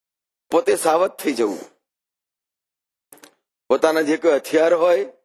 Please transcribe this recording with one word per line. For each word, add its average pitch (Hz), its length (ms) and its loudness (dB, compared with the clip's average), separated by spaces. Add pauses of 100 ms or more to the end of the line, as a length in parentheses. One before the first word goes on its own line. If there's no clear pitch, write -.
(500)
પોતે 175 260 0
સાવધ 170 340 0
થઈ - 220 -6
જવું, 110 260 -2 (2000)
પોતાના 156 320 2
જે 156 160 0
કોઈ 156 160 2
હથિયાર 160 420 0
હોય 170 380 0 (120)